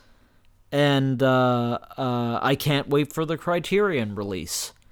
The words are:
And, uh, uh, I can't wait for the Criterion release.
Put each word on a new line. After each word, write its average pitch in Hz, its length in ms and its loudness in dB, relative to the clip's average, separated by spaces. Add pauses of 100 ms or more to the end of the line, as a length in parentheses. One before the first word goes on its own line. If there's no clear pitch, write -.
(720)
And, 135 500 2
uh, 127 560 2 (180)
uh, 120 460 -2
I 135 140 2
can't 143 340 -2
wait 143 240 0
for 160 100 -2
the 156 140 -4
Criterion 175 800 0
release. 101 580 -6 (180)